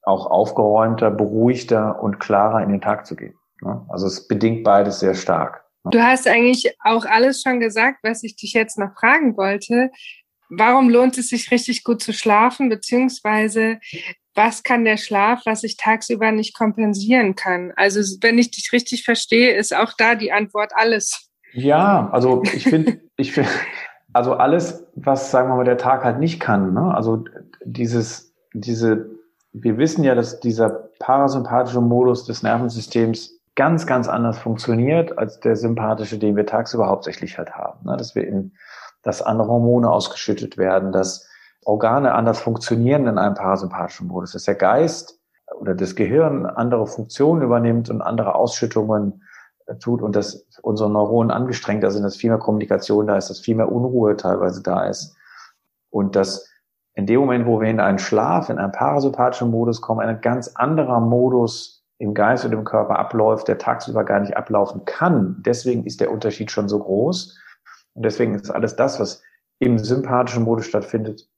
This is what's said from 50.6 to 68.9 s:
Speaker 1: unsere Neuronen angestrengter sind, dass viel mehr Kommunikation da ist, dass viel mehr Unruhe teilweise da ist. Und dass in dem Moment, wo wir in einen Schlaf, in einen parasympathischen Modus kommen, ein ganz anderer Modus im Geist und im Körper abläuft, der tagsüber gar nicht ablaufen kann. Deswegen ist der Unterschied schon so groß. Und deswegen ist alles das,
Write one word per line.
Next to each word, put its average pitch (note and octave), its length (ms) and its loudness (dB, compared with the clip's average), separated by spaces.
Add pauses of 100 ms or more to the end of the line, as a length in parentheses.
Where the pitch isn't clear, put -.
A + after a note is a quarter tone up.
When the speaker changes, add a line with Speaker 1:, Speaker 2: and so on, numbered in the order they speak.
Speaker 1:
unsere G#2+ 280 -2
Neuronen A2 420 2
angestrengter A2 600 -2
sind, G#2 120 -2
dass G2 120 -4
viel A#2 140 -2
mehr A2 100 2
Kommunikation G#2+ 680 0
da G2+ 100 2
ist, F#2+ 120 -4
dass - 100 -14
viel A2+ 160 -2
mehr A2+ 160 0
Unruhe A#2+ 440 2
teilweise F#2 460 -2
da F#2 240 -2
ist. G2 300 -8 (720)
Und G2 260 -2
dass - 320 -2 (460)
in G2 120 -4
dem A#2 140 4
Moment, B2 260 2
wo A2+ 160 2
wir A2 80 0
in A2+ 100 0
einen G2 200 2
Schlaf, A2+ 500 0
in - 80 -4
einen G2 140 -2
parasympathischen C3+ 800 0
Modus A#2 320 0
kommen, A2 200 -4
ein A2 200 -4
ganz A#2+ 280 -2
anderer C3 500 0
Modus B2 840 0 (120)
im G#2 160 -6
Geist A2+ 320 2
und A2+ 80 -2
im A2 100 -4
Körper - 360 -2
abläuft, A2 480 0
der G#2+ 100 0
tagsüber A2+ 460 -4
gar G#2 160 0
nicht G2+ 160 -4
ablaufen - 500 -2
kann. C#3 600 0
Deswegen A#2+ 400 -2
ist - 160 -8
der G#2 100 0
Unterschied G#2+ 400 -6
schon G2+ 160 -4
so G#2 120 -2
groß. A#2+ 580 -4 (560)
Und A2+ 120 -8
deswegen A2 300 -2
ist G2+ 140 -10
alles - 260 -4
das, C3 240 0